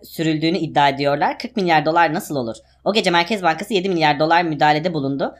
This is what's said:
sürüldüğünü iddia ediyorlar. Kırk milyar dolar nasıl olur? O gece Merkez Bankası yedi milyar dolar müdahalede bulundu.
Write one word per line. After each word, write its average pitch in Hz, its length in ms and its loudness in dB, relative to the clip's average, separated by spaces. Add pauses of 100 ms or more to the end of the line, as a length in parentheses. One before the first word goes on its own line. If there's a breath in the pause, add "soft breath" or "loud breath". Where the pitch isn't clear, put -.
sürüldüğünü 160 540 -2
iddia 143 320 2
ediyorlar. 143 500 -2
Kırk - 160 -10
milyar 170 300 2
dolar 160 280 2
nasıl 165 220 -6
olur? 113 200 -6 (280 soft breath)
O 196 100 0
gece 185 180 0
Merkez 175 320 0
Bankası 165 300 -2
yedi 190 160 0
milyar 151 300 2
dolar 165 240 2
müdahalede 151 500 0
bulundu. 139 460 -4